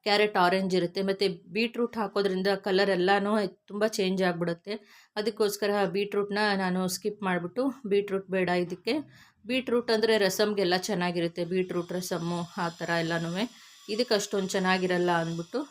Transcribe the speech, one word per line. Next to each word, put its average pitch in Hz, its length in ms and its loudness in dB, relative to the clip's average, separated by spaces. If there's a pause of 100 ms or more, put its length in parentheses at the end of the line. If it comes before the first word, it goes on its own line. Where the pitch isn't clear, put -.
ಕ್ಯಾರೆಟ್ 208 320 4
ಆರೆಂಜ್ 185 380 4
ಇರುತ್ತೆ, 175 260 0
ಮತ್ತೆ 196 260 0 (200)
ಬೀಟ್ರೂಟ್ 233 500 -2
ಹಾಕೋದ್ರಿಂದ 196 500 0 (160)
ಕಲರ್ 196 260 2
ಎಲ್ಲಾನು 196 440 2 (340)
ತುಂಬಾ 208 200 -2
ಚೇಂಜ್ 190 360 0
ಆಗ್ಬಿಡುತ್ತೆ. 170 520 -2 (400)
ಅದಕ್ಕೋಸ್ಕರ 202 760 0
ಬೀಟ್ರೂಟ್ನ 202 460 -2 (180)
ನಾನು 185 320 0
ಸ್ಕಿಪ್ 208 360 -6
ಮಾಡ್ಬಿಟ್ಟು, 180 420 -2 (200)
ಬೀಟ್ರೂಟ್ 196 460 0
ಬೇಡ 185 180 0 (100)
ಇದಕ್ಕೆ. 180 360 -4 (500)
ಬೀಟ್ರೂಟ್ 240 460 0
ಅಂದ್ರೆ 220 260 4
ರಸಮ್ಗೆಲ್ಲ 196 600 2
ಚೆನ್ನಾಗಿರುತ್ತೆ, 175 680 -2
ಬೀಟ್ರೂಟ್ 180 480 -2
ರಸಮ್ಮು 175 460 -4 (180)
ಆ 175 120 -2
ಥರ 170 200 -8 (100)
ಎಲ್ಲನೂ. 165 320 -2 (580)
ಇದಕ್ಕೆ 220 260 0
ಅಷ್ಟೊಂದು 202 320 -2
ಚೆನ್ನಾಗಿರಲ್ಲ 185 640 2
ಅಂದ್ಬಿಟ್ಟು 170 480 -2 (120)